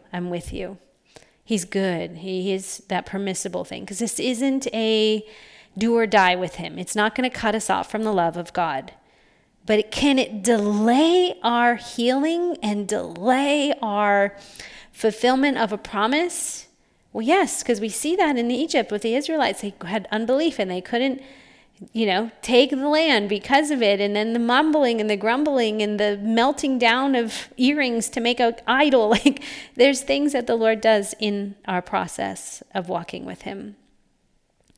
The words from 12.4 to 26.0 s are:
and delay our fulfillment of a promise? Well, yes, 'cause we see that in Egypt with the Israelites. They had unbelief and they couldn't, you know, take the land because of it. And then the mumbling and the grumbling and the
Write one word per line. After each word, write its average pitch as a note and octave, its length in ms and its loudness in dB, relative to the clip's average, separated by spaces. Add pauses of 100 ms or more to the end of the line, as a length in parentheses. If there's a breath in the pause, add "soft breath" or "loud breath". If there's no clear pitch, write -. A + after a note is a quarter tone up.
and G#3 260 -4
delay C4 920 0
our G3+ 560 2 (560 loud breath)
fulfillment B3+ 680 2
of G#3 140 0
a G#3 60 -4
promise? C4 920 -2 (440)
Well, A3 140 -6
yes, E4+ 360 2
'cause A3+ 180 -2
we A3 80 -4
see D4+ 280 -2
that D#4 200 2
in A#3+ 140 0
Egypt B3+ 420 -2
with G#3 100 -2
the A3+ 120 0
Israelites. C#4+ 480 -2
They G3+ 120 -8 (100)
had F#3 280 -4
unbelief B3+ 460 0
and F#3+ 120 -2
they F3+ 100 -4
couldn't, B3+ 420 -2 (680 loud breath)
you A3+ 140 0
know, G#3 240 0 (120)
take B3+ 280 6
the C#4 180 -2
land D4 400 2
because C4+ 420 2
of C4+ 120 0
it. G3+ 180 4
And G3+ 140 0
then G#3+ 200 0
the A#3+ 40 0
mumbling B3 600 2
and G#3+ 80 -2
the G#3 80 0
grumbling A3+ 640 0
and G#3 160 0
the G#3 200 0